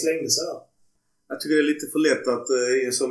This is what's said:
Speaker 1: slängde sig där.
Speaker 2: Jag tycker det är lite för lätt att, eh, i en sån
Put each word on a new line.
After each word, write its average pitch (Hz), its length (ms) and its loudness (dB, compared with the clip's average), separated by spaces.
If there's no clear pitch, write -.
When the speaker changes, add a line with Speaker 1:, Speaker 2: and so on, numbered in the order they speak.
Speaker 1:
slängde 160 260 -2
sig - 200 0
där. - 100 -10
Speaker 2:
Jag 139 120 -8
tycker 151 160 0
det 151 100 6
är 151 80 2
lite - 180 -10
för 151 60 -2
lätt - 160 2
att, 120 120 -6
eh, 123 220 0
i 127 60 0
en 120 140 -2
sån 127 100 -2